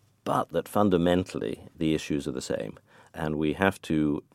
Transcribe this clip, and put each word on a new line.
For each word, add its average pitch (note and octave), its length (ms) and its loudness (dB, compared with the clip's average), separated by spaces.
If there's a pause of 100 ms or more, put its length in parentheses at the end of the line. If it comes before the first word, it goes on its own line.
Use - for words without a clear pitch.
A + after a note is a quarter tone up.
(260)
but C#3+ 240 -2
that E2 180 -4
fundamentally F2+ 1080 2
the D#2 160 0
issues D2 340 -4
are C2+ 60 -4
the B1+ 80 -8
same. - 360 -6 (360)
And D2+ 240 -4
we D#2 160 0
have F#2+ 300 2
to D2+ 400 0 (120)